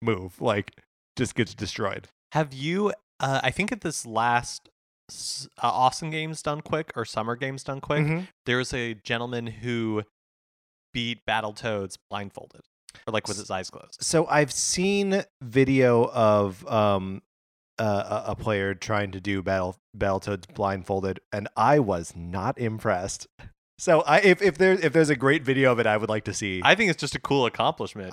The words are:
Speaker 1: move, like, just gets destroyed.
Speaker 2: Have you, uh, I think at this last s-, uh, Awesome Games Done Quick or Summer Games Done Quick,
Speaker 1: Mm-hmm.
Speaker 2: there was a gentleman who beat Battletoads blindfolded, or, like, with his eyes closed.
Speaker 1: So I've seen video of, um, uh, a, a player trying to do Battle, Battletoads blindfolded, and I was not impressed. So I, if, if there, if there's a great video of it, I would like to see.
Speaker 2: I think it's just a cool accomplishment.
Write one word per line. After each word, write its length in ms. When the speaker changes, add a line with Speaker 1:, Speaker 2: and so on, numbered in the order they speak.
Speaker 1:
move, 400
like, 320
just 160
gets 200
destroyed. 540
Speaker 2:
Have 220
you, 340
uh, 220
I 80
think 200
at 120
this 240
last 640
s-, 360
uh, 60
Awesome 420
Games 320
Done 200
Quick 340
or 80
Summer 320
Games 280
Done 180
Quick, 220
Speaker 1:
Mm-hmm. 200
Speaker 2:
there 100
was 160
a 220
gentleman 520
who 580
beat 340
Battletoads 680
blindfolded, 520
or, 60
like, 160
with 80
his 140
eyes 180
closed. 320
Speaker 1:
So 260
I've 260
seen 720
video 680
of, 560
um, 540
uh, 480
a, 60
a 40
player 380
trying 360
to 100
do 220
Battle, 340
Battletoads 580
blindfolded, 640
and 160
I 200
was 380
not 420
impressed. 680
So 220
I, 200
if, 200
if 160
there, 160
if 220
there's 160
a 60
great 260
video 280
of 80
it, 80
I 120
would 100
like 160
to 80
see. 320
Speaker 2:
I 100
think 160
it's 80
just 160
a 60
cool 240
accomplishment. 680